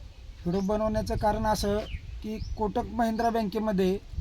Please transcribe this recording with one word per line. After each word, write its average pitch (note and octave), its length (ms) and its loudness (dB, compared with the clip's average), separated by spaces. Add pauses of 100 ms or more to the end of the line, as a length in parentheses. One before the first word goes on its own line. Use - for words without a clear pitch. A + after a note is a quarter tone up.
(460)
व्हिडिओ F3+ 140 2
बनवण्याचं G#3+ 560 0
कारण G#3+ 300 2
असं G#3 320 2 (440)
की G#3+ 160 -6 (180)
कोटक G#3+ 360 0
महिंद्रा A3+ 380 2
बँकेमध्ये G#3 680 2 (220)